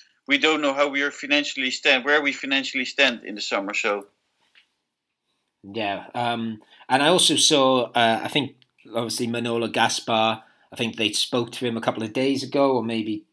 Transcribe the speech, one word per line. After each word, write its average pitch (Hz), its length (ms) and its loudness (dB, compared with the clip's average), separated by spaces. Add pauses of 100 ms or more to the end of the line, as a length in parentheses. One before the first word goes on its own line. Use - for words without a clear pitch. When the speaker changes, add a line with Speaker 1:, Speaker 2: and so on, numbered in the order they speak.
(260)
Speaker 1:
we 139 120 2
don't 151 240 2
know 139 100 2
how 143 160 2
we 139 140 -4
are 143 80 -2
financially 143 600 -2
stand, 127 340 2
where 147 180 2
we 139 100 -2
financially 135 540 -4
stand 131 380 0
in 104 100 -12
the 101 80 -10
summer. 101 320 -4
So 101 320 -2 (1600)
Speaker 2:
Yeah, 101 520 -6
um, 113 460 -4 (300)
and 131 120 2
I 151 60 4
also 170 280 4
saw, 131 480 6 (100)
uh, 113 280 4
I 110 60 -6
think, - 280 -2 (380)
obviously 117 320 -2
Manolo 117 420 -2
Gaspar, 113 720 0 (280)
I - 60 -18
think 113 200 -4
they 110 160 0
spoke - 400 -2
to - 140 -6
him 113 100 -2
a 113 40 -6
couple 113 220 -2
of 107 100 -6
days 135 300 0
ago, 139 340 2
or 113 80 0
maybe 110 480 -4